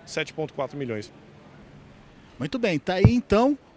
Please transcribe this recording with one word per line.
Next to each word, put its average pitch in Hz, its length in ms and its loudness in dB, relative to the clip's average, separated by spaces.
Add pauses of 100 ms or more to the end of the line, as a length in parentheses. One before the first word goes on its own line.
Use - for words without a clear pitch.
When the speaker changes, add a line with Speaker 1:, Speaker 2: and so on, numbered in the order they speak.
Speaker 1:
Sete - 260 -6
ponto 156 220 -8
quatro 143 240 -6
milhões. 113 340 -8 (1300)
Speaker 2:
Muito 156 200 -6
bem, 196 200 0
tá 185 160 -4
aí 190 140 4
então 247 500 2 (180)